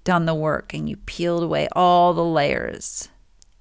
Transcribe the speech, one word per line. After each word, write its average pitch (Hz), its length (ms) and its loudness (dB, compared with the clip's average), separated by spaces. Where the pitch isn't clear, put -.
done 170 220 2
the 165 60 2
work 156 400 -2
and 151 160 -6
you 143 100 -8
peeled 170 440 -4
away 156 300 0
all 175 420 4
the 170 100 0
layers - 840 -2